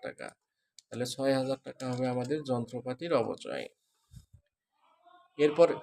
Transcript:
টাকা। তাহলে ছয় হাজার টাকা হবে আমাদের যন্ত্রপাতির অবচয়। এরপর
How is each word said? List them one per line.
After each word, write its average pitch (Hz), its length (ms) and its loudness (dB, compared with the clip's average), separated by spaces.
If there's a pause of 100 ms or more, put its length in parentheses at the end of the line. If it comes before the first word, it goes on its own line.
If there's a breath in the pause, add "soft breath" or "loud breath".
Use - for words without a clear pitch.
টাকা। - 340 -12 (540)
তাহলে 117 160 -4
ছয় 135 280 0
হাজার 131 300 0
টাকা 131 280 -8
হবে 127 160 0
আমাদের 127 360 -2
যন্ত্রপাতির 127 680 -4
অবচয়। 107 560 -2 (1700)
এরপর 151 460 8